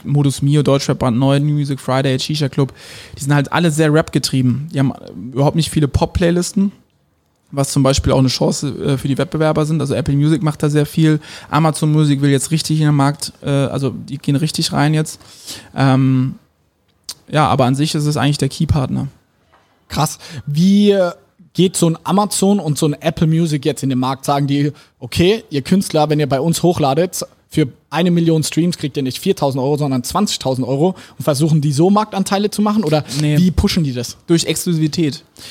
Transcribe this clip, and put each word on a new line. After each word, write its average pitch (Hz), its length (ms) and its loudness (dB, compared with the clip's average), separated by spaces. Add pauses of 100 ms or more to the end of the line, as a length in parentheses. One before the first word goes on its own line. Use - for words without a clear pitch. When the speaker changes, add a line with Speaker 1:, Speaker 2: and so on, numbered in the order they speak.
Speaker 1:
Modus 143 400 0
Mio, 143 220 2
Deutschrap 135 340 0
brandneu, 135 400 2
New 147 140 0
Music 143 260 -2
Friday, 135 400 -2
Shisha 151 300 -4
Club. 135 240 -2 (440)
Die - 60 -12
sind 139 100 0
halt 143 200 0
alle 170 180 2
sehr 151 220 2
Rap-getrieben. 139 800 0
Die 151 80 -2
haben, 135 100 2
äh, - 220 -14 (200)
überhaupt 139 220 0
nicht 160 160 -2
viele 151 160 0
Pop-Playlisten, 180 840 0 (800)
was 139 180 -2
zum 139 140 2
Beispiel 131 280 2
auch 135 60 4
eine 131 80 4
Chance, 139 440 -2
äh, 135 280 -2
für 135 80 -8
die 135 120 0
Wettbewerber 156 480 0
sind. 156 140 -2
Also 139 140 -2
Apple 139 220 0
Music 147 260 2
macht 151 220 -2
da 151 40 0
sehr 147 180 2
viel. 156 340 2 (280)
Amazon 156 440 0
Music 147 280 2
will 143 100 2
jetzt 135 200 0
richtig 156 300 0
in 151 60 4
den 147 100 4
Markt, 143 360 0 (100)
äh, - 80 -6
also 135 400 0
die 117 280 -10
gehen 147 160 -2
richtig 151 380 -2
rein 147 220 2
jetzt. 156 260 -4 (560)
Ähm, 131 580 2 (920)
ja, 147 180 2
aber 123 200 2
an 131 100 0
sich 151 180 -2
ist 147 120 -2
es 151 100 0
eigentlich 143 220 0
der 135 100 -2
Key-Partner. 131 580 -2 (840)
Speaker 2:
Krass. - 300 -4 (260)
Wie 196 540 4 (560)
geht 185 220 2
so 170 140 2
ein 165 140 -4
Amazon 196 560 0
und 151 180 -4
so 165 80 0
ein 151 60 0
Apple 160 340 -2
Music 160 380 0
jetzt 147 180 -2
in 139 60 -2
den 131 100 -2
Markt? 131 260 -4
Sagen 143 220 0
die, 143 240 0 (300)
„Okay, 170 500 0
ihr 139 120 -2
Künstler, 156 460 2
wenn 151 120 2
ihr 147 80 0
bei 131 120 0
uns 165 220 0
hochladet, 165 640 0 (220)
für 147 180 0 (240)
eine 175 220 2
Million 165 320 2
Streams 165 340 -2
kriegt 147 180 -6
ihr 147 60 -2
nicht 127 160 -4
viertausend 139 420 0
Euro, 143 160 0
sondern 131 280 -2
zwanzigtausend 131 640 -2
Euro“ 151 260 2 (240)
und - 60 -10
versuchen 151 360 2
die 147 120 0
so 160 180 4
Marktanteile 202 600 0
zu 214 120 -4
machen? 208 220 2
Oder 151 180 2 (180)
Speaker 1:
Nee. 151 180 2
Speaker 2:
wie 180 120 4
pushen 190 320 0
die 139 100 -2
das? 120 240 -8 (120)
Speaker 1:
Durch 170 160 4
Exklusivität. 156 800 -2 (260)